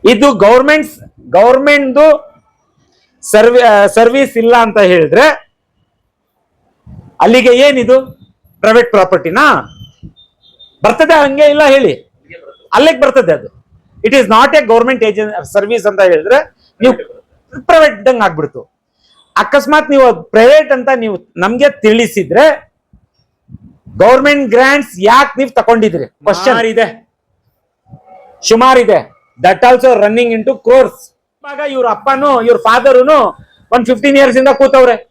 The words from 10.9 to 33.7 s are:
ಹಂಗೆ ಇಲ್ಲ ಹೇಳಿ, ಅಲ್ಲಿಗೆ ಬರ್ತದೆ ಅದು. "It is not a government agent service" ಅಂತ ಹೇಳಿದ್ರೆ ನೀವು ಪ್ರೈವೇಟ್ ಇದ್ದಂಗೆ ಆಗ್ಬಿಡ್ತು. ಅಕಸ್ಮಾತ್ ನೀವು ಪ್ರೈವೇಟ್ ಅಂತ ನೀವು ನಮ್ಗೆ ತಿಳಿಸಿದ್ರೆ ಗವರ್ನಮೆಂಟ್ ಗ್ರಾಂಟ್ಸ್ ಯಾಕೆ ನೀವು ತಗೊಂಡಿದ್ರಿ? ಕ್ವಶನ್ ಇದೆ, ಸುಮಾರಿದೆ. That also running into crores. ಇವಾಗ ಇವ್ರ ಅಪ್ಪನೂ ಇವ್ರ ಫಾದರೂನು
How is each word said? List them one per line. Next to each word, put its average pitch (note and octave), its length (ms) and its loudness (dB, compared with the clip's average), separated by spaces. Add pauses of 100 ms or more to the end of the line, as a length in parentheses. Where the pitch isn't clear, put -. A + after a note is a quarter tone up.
ಹಂಗೆ C#4+ 240 0
ಇಲ್ಲ D4 180 2
ಹೇಳಿ, C4+ 300 2 (800)
ಅಲ್ಲಿಗೆ C4+ 260 2
ಬರ್ತದೆ B3+ 320 0
ಅದು. C#3+ 160 -6 (580)
"It - 80 -2
is C4 100 2
not A3 260 2
a D4+ 100 2
government A#3 400 -2
agent G#3+ 300 -4 (260)
service" G#3+ 320 -4
ಅಂತ G3 120 -4
ಹೇಳಿದ್ರೆ F#3 540 0 (260)
ನೀವು B3 140 2 (720)
ಪ್ರೈವೇಟ್ D4+ 320 2
ಇದ್ದಂಗೆ A#3 260 -2
ಆಗ್ಬಿಡ್ತು. D#3 480 -8 (640)
ಅಕಸ್ಮಾತ್ D4 540 -2
ನೀವು B3 320 2
ಪ್ರೈವೇಟ್ C#4 500 2
ಅಂತ B3+ 240 -4
ನೀವು A3 200 -8 (200)
ನಮ್ಗೆ A#3 340 -2
ತಿಳಿಸಿದ್ರೆ A3+ 1000 -2 (1200)
ಗವರ್ನಮೆಂಟ್ C4 540 2
ಗ್ರಾಂಟ್ಸ್ C4 480 0
ಯಾಕೆ B3 400 0
ನೀವು C4+ 120 -4
ತಗೊಂಡಿದ್ರಿ? G#3+ 560 -2
ಕ್ವಶನ್ A3+ 600 -4
ಇದೆ, A3+ 420 -6 (1400)
ಸುಮಾರಿದೆ. A3+ 760 0 (200)
That F3+ 180 0
also B3+ 280 2
running A3+ 400 0 (100)
into A#3 140 -4
crores. B3+ 440 0
ಇವಾಗ - 640 -20 (100)
ಇವ್ರ B3+ 180 -4
ಅಪ್ಪನೂ C4 540 -2
ಇವ್ರ A#3 140 0
ಫಾದರೂನು B3+ 600 2 (540)